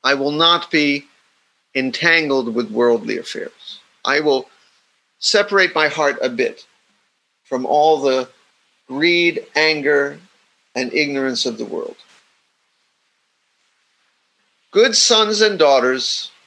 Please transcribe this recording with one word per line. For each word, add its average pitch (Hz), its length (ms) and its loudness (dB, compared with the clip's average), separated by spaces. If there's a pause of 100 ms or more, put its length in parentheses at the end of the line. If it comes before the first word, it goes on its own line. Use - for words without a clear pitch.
I 131 80 2
will 143 200 -2
not 165 380 0
be 147 380 0 (680)
entangled 135 800 0
with 113 160 -4
worldly 117 460 0
affairs. - 640 -14 (260)
I 147 160 0
will 143 300 0 (680)
separate 196 560 0
my 156 140 2
heart 143 320 -2
a 131 80 -2
bit 117 380 -4 (760)
from 127 220 -6
all 151 380 2
the 131 260 0 (580)
greed, 170 680 0
anger, 147 680 0 (540)
and 123 180 -4
ignorance 135 540 -2
of 117 100 -6
the 110 80 -8
world." 87 320 -10 (2750)
Good 220 220 4
sons 214 460 2
and 208 180 2
daughters 131 720 2 (160)